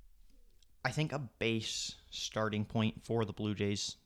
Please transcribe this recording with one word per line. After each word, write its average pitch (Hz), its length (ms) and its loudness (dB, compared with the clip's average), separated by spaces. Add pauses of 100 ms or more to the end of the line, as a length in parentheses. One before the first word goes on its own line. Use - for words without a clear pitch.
(840)
I 131 60 0
think 151 220 2
a 139 80 0 (180)
base 113 560 0 (160)
starting 107 540 0
point 110 400 0
for 117 200 2
the 101 80 -2
Blue 107 220 0
Jays 101 520 0